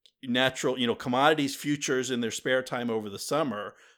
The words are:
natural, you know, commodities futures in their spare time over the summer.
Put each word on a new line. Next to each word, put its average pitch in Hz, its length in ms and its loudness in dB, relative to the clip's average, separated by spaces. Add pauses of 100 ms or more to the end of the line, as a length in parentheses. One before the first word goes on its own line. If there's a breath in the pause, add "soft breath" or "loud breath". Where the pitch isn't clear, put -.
(220)
natural, 127 560 2
you 123 80 0
know, 113 100 2
commodities 139 600 2
futures 139 560 -2
in 120 100 -2
their 113 100 -2
spare 131 300 0
time 123 300 -4
over 110 180 -2
the 98 100 -10
summer. 110 540 -2 (240 soft breath)